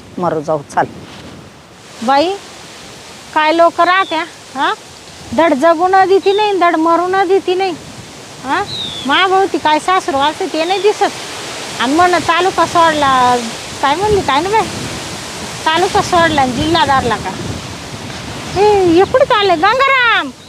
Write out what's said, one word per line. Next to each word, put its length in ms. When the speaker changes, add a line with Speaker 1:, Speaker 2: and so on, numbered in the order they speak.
Speaker 1:
मरू 240
जाऊ, 180
चाल. 120
Speaker 2:
बाई, 300
काय 220
लोक 240
राहत्या, 420
हा? 180
धड 200
जगू 340
न 80
देती 260
नाही, 260
धड 160
मरू 320
न 200
देती 280
नाही. 160
हा, 200
महाभोवती 520
काय 220
सासरवास 600
आहे 120
ते 120
नाही 160
दिसत. 300
आणि 120
म्हण 220
तालुका 500
सोडला, 720
काय 140
म्हणली 260
काय 200
ना 80
बाई, 120
तालुका 360
सोडला 400
आणि 100
जिल्हा 340
धरला 300
का? 160
हे, 300
हे 200
कुठं 220
चाललंय 300
गंगाराम? 720